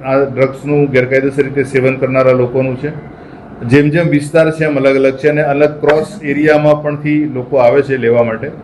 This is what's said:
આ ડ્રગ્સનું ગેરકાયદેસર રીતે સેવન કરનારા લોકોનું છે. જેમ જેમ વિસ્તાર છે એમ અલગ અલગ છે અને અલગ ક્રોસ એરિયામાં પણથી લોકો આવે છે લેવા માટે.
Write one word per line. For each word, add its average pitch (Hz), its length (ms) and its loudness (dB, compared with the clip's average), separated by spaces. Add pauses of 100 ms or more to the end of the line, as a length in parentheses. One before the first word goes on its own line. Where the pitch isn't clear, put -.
આ 135 200 0 (100)
ડ્રગ્સનું 135 560 0
ગેરકાયદેસર 135 520 0
રીતે 135 200 -2
સેવન 131 340 0
કરનારા 131 360 2
લોકોનું 131 480 -2
છે. - 340 -10 (540)
જેમ 143 220 4
જેમ 165 180 0
વિસ્તાર 156 420 2
છે 156 140 -4
એમ 147 120 -2
અલગ 135 200 2
અલગ 135 200 2
છે 151 120 0
અને 151 140 0
અલગ 147 380 0
ક્રોસ 151 420 0
એરિયામાં 151 600 2
પણથી 147 520 -2
લોકો 127 220 -4
આવે 127 260 4
છે 135 140 -2
લેવા 117 260 2
માટે. 117 280 -4 (140)